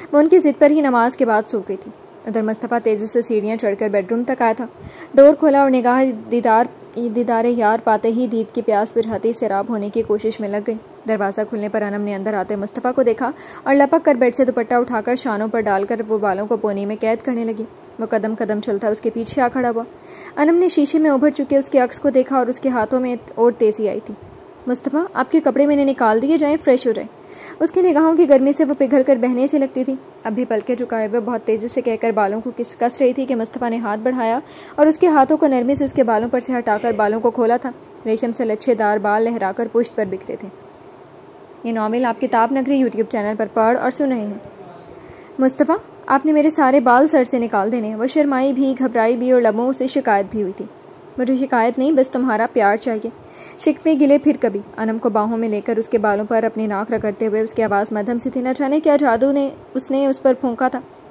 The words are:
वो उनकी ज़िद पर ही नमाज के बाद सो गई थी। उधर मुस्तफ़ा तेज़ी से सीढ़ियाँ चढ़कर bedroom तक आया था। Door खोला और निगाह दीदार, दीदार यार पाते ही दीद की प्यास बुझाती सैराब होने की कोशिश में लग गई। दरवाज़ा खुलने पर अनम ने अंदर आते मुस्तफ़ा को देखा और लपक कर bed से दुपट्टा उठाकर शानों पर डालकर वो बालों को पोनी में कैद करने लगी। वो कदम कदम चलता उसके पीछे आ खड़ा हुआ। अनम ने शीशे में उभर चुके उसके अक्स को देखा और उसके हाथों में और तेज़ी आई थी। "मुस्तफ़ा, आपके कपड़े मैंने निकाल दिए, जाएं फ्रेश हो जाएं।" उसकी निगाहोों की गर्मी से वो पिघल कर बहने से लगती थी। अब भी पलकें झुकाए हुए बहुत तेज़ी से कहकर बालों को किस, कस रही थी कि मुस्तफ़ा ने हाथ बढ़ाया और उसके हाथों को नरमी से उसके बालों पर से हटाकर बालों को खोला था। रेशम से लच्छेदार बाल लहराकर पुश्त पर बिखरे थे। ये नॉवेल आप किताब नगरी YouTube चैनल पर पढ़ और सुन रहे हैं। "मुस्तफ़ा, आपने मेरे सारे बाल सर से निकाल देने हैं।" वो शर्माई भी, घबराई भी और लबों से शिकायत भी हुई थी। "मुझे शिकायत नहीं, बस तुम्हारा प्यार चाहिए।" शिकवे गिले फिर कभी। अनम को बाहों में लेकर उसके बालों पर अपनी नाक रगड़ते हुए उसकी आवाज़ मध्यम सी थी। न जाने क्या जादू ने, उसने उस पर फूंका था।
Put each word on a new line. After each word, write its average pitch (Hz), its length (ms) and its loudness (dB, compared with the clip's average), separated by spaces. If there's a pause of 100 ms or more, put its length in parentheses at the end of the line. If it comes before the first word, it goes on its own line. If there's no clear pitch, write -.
(140)
वो 294 60 6
उनकी 320 200 6
ज़िद 294 160 2
पर 294 160 6
ही 302 100 2
नमाज 247 340 2
के 269 100 0
बाद 220 200 2
सो 220 140 -4
गई 190 160 -8
थी। - 160 -16 (360)
उधर 220 160 -2
मुस्तफ़ा 220 360 -2
तेज़ी 220 280 -2
से 240 140 0
सीढ़ियाँ 220 360 -2
चढ़कर 214 320 -2
bedroom 202 340 -2
तक 254 180 -2
आया 226 120 2
था। 226 160 -8 (460)
Door 285 200 10
खोला 277 280 4
और 269 80 2
निगाह 254 340 2
दीदार, 226 640 0 (280)
दीदार 233 480 -2
यार 226 340 2
पाते 226 300 0
ही 233 180 0
दीद 220 280 -2
की 240 60 -2
प्यास 214 340 0
बुझाती 220 380 -2
सैराब 202 360 -4
होने 208 200 -6
की 226 120 -4
कोशिश 214 400 -4
में 208 80 -6
लग 208 160 -4
गई। 220 120 -6 (300)
दरवाज़ा 208 360 -2
खुलने 214 260 -6
पर 214 120 -4
अनम 208 200 -6
ने 208 120 -6
अंदर 196 220 -6
आते 202 200 -4
मुस्तफ़ा 208 360 -6
को 262 120 0
देखा 240 300 -2 (340)
और 269 80 4
लपक 285 260 4
कर 294 140 4
bed 240 180 2
से 285 120 2
दुपट्टा 240 340 0
उठाकर 247 360 -2
शानों 220 320 -4
पर 226 140 -2
डालकर 208 420 -2
वो 214 160 -2
बालों 202 280 -2
को 226 100 -2
पोनी 202 280 -4
में 208 120 -6
कैद 220 240 -2
करने 233 220 -4
लगी। 220 200 -6 (360)
वो 226 60 -4
कदम 220 300 -2
कदम 214 240 -4
चलता 214 300 -4
उसके 214 200 -2
पीछे 233 320 -4
आ 247 60 2
खड़ा 247 220 -2
हुआ। 233 160 -4 (520)
अनम 302 180 4
ने 349 140 4
शीशे 302 300 0
में 311 100 4
उभर 285 220 4
चुके 277 260 0
उसके 277 220 2
अक्स 247 200 -2
को 285 100 2
देखा 262 300 2
और 240 100 0
उसके 262 200 -4
हाथों 247 300 0
में 247 180 -4 (200)
और 233 160 4
तेज़ी 214 340 0
आई 196 120 -4
थी। 214 140 -16 (540)
"मुस्तफ़ा, 285 480 -2
आपके 262 240 0
कपड़े 277 260 2
मैंने 285 200 2
निकाल 240 340 2
दिए, 285 180 0
जाएं 294 200 2
फ्रेश 254 300 2
हो 220 60 0
जाएं।" - 140 -6 (540)
उसकी 339 200 0
निगाहोों 320 340 4
की 339 100 6
गर्मी 269 280 4
से 320 100 2
वो 285 100 0
पिघल 269 300 2
कर 269 140 4
बहने 247 300 0
से 302 100 0
लगती 262 260 -2
थी। 262 160 -4 (260)
अब 226 80 -4
भी 247 120 -2
पलकें 233 300 -2
झुकाए 233 320 -4
हुए 220 120 -2
बहुत 226 220 -4
तेज़ी 220 260 -2
से 240 140 -4
कहकर 233 300 -2
बालों 208 300 0
को 247 100 -8
किस, - 240 -10
कस 247 260 -2
रही 254 120 4
थी 262 120 -4
कि 262 100 -2
मुस्तफ़ा 233 340 -6
ने 226 80 -4
हाथ 214 200 -4
बढ़ाया 240 440 -2 (380)
और 302 80 6
उसके 311 200 2
हाथों 302 300 4
को 311 100 2
नरमी 262 280 2
से 285 100 -2
उसके 269 180 0
बालों 226 260 0
पर 247 100 0
से 254 140 -6
हटाकर 233 400 -2
बालों 214 260 0
को 233 120 0
खोला 233 260 0
था। 247 160 -6 (340)
रेशम 220 240 -2
से 233 140 -4
लच्छेदार 214 540 0
बाल 208 240 0
लहराकर 226 440 -4
पुश्त 233 280 -2
पर 214 100 -2
बिखरे 190 300 -10
थे। - 300 -16 (1000)
ये 233 60 -4
नॉवेल 226 340 -2
आप 226 140 -2
किताब 240 340 0
नगरी 269 300 0
YouTube 220 280 -2
चैनल 214 240 -2
पर 214 120 -4
पढ़ 226 300 2
और - 140 0
सुन 277 180 -2
रहे 254 100 -2
हैं। 208 220 -8 (1000)
"मुस्तफ़ा, 262 400 0 (300)
आपने 285 220 2
मेरे 302 180 4
सारे 277 300 4
बाल 254 280 4
सर 294 160 2
से 247 160 -2
निकाल 214 300 -2
देने 226 180 -4
हैं।" 220 80 -6
वो 226 120 -4
शर्माई 277 460 0
भी, 269 200 0
घबराई 240 420 0
भी 247 160 0
और 247 100 6
लबों 233 320 0
से 262 140 -4
शिकायत 208 440 0
भी 220 100 -4
हुई 190 100 -4
थी। 208 180 -12 (500)
"मुझे 254 180 0
शिकायत 247 420 0
नहीं, 277 140 2
बस 262 160 2
तुम्हारा 240 360 0
प्यार 214 320 2
चाहिए।" 226 340 -6 (480)
शिकवे 320 360 0
गिले 285 220 6
फिर 285 200 2
कभी। 202 240 -2 (160)
अनम 220 200 -2
को 226 120 -2
बाहों 214 280 0
में 226 120 -2
लेकर 214 300 -2
उसके 226 180 -2
बालों 208 280 0
पर 226 180 0
अपनी 220 240 -4
नाक 208 240 -4
रगड़ते 214 340 -4
हुए 214 160 -2
उसकी 220 200 -4
आवाज़ 208 320 0
मध्यम 214 240 -4
सी 247 120 -6
थी। 254 120 -6
न 262 120 -2
जाने 277 260 0
क्या 302 180 4
जादू 269 340 2
ने, 277 220 0 (220)
उसने 269 320 -2
उस 269 120 -2
पर 262 140 2
फूंका 254 360 -2
था। 254 140 -8 (280)